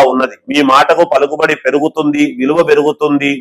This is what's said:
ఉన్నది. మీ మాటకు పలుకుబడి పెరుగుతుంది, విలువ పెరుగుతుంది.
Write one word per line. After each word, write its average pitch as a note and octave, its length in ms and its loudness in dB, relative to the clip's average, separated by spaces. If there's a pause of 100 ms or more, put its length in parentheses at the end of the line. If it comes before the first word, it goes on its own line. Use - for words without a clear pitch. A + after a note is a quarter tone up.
(100)
ఉన్నది. C3 260 -4 (140)
మీ C#3+ 80 -2 (140)
మాటకు D#3 400 2
పలుకుబడి D3+ 420 0 (100)
పెరుగుతుంది, D3 600 -2 (160)
విలువ C#3+ 180 0 (100)
పెరుగుతుంది. D3 600 0 (100)